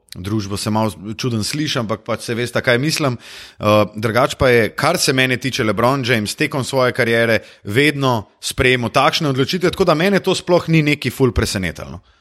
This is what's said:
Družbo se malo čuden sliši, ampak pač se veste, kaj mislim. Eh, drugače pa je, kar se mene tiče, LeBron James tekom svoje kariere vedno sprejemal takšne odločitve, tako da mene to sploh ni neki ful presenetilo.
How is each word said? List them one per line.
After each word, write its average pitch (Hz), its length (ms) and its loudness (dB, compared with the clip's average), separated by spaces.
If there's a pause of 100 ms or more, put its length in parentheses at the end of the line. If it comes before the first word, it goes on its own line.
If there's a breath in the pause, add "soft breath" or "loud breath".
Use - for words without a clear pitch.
(100)
Družbo 98 460 -6
se - 120 -4
malo 110 220 0 (240)
čuden 117 260 -4
sliši, 147 380 -4
ampak 107 240 -4
pač 113 180 -6
se 120 140 -6
veste, 117 260 -4
kaj 120 160 2
mislim. 143 380 0
Eh, - 500 -16 (280)
drugače 113 440 0
pa 139 120 2
je, 117 200 4
kar 165 300 -2
se 160 140 0
mene 131 240 2
tiče, 123 280 -4
LeBron 117 400 0
James 110 320 0
tekom 151 280 -2
svoje 127 280 0
kariere 117 460 2 (240 loud breath)
vedno 131 720 2
sprejemal 127 560 0
takšne 151 380 2
odločitve, 147 420 0
tako 190 140 0
da 170 100 4
mene 180 260 2
to 185 140 0
sploh 170 340 0
ni 160 140 4
neki 147 280 0
ful 127 220 2
presenetilo. 90 680 -4 (200)